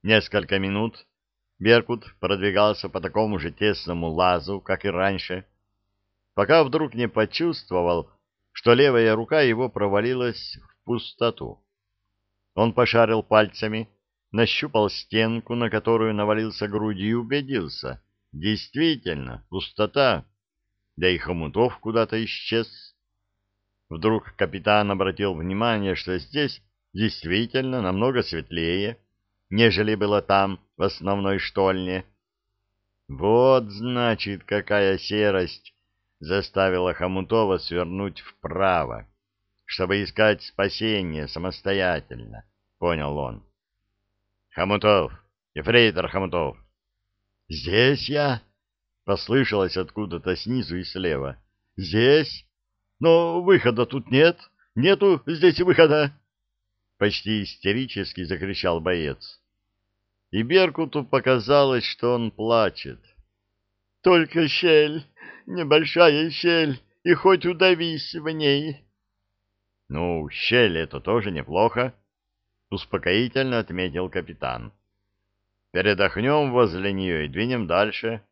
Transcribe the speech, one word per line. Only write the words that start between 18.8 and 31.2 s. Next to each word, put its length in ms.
пустота. 760
Да 120
и 100
Хомутов 600
куда-то 460
исчез. 720
Вдруг 460
капитан 540
обратил 440
внимание, 600
что 240
здесь 440
действительно 880
намного 400
светлее, 760
нежели 440
было 280
там, 380
в 40
основной 560